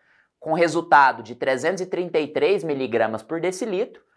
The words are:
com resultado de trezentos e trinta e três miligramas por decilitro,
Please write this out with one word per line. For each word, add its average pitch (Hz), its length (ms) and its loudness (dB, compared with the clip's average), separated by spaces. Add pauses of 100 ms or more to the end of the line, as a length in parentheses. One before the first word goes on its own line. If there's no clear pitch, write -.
(380)
com 156 140 -4
resultado 156 720 4
de 113 100 -14
trezentos 139 460 -2
e 185 60 -6
trinta 165 340 -2
e 147 80 -4
três 156 340 0
miligramas 113 580 -2
por 165 200 -8
decilitro, 185 600 -4 (160)